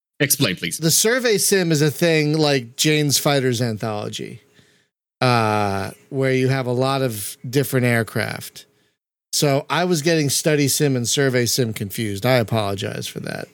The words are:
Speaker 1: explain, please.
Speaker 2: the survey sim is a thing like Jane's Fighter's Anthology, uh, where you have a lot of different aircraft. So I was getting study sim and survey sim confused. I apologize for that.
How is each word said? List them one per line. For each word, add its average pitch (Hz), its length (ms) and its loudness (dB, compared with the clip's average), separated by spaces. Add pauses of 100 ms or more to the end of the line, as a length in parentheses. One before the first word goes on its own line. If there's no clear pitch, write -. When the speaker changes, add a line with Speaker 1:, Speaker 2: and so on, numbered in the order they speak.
(200)
Speaker 1:
explain, 117 380 2
please. - 200 -6
Speaker 2:
the 160 140 0
survey 233 460 2
sim 180 340 2
is 147 100 2
a 151 80 4
thing 156 480 2
like 139 380 0
Jane's 151 420 2
Fighter's 131 440 2
Anthology, 110 800 -6 (800)
uh, 107 680 0 (180)
where 135 240 -2
you 127 160 2
have 131 180 -2
a 123 40 -2
lot 131 300 0
of 110 360 -4 (120)
different 127 360 0
aircraft. 117 800 -2 (680)
So 143 360 2
I 160 160 0
was 180 160 0
getting 160 280 2
study 147 380 2
sim 139 280 0
and 120 120 -2
survey 127 380 2
sim 113 280 0
confused. 101 520 -6
I 127 100 4
apologize 104 720 -2
for - 140 -10
that. - 320 -8